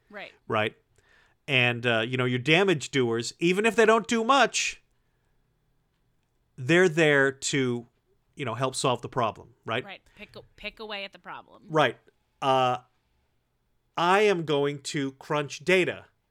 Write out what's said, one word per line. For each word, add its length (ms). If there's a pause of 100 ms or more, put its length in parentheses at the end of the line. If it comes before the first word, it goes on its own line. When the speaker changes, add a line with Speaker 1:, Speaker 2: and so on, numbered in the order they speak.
Speaker 1:
Right. 220 (160)
Speaker 2:
Right? 260 (720)
And, 380
uh, 220
you 100
know, 80
your 140
damage 500
doers, 480
even 300
if 80
they 100
don't 220
do 160
much, 580 (1800)
they're 320
there 420
to, 540 (500)
you 100
know, 100
help 200
solve 280
the 60
problem, 400 (140)
right? 220
Speaker 1:
Right. 160 (140)
Pick 200
a-, 60 (140)
pick 240
away 240
at 100
the 60
problem. 500
Speaker 2:
Right. 280 (440)
Uh, 360 (1200)
I 260
am 240
going 400
to 280
crunch 460
data. 460 (260)